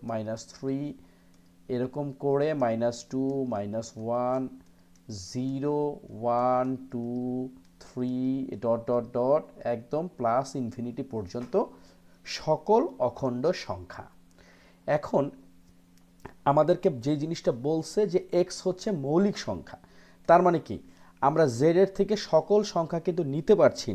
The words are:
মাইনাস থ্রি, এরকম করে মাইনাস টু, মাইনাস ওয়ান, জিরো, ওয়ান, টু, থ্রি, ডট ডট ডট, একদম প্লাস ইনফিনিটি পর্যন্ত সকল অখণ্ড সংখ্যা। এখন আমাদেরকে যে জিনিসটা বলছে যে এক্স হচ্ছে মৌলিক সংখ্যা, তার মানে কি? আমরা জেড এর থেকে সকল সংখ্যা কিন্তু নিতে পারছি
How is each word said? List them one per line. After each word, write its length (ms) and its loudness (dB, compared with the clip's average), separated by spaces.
মাইনাস 300 -6
থ্রি, 260 -6
এরকম 320 -4
করে 240 2
মাইনাস 320 0
টু, 140 -2
মাইনাস 340 -6
ওয়ান, 360 -2
জিরো, 480 -2
ওয়ান, 460 2
টু, 160 -6
থ্রি, 300 -4
ডট 160 2
ডট 140 0
ডট, 240 2
একদম 300 -6
প্লাস 280 0
ইনফিনিটি 400 -8
পর্যন্ত 400 -8
সকল 580 2
অখণ্ড 360 -4
সংখ্যা। 380 -12
এখন 380 2
আমাদেরকে 360 4
যে 160 2
জিনিসটা 300 -2
বলছে 320 -2
যে 60 2
এক্স 160 -2
হচ্ছে 220 -4
মৌলিক 320 2
সংখ্যা, 320 -8
তার 180 10
মানে 200 6
কি? 100 -6
আমরা 220 6
জেড 240 6
এর 160 4
থেকে 160 2
সকল 300 6
সংখ্যা 320 0
কিন্তু 160 0
নিতে 260 6
পারছি 340 4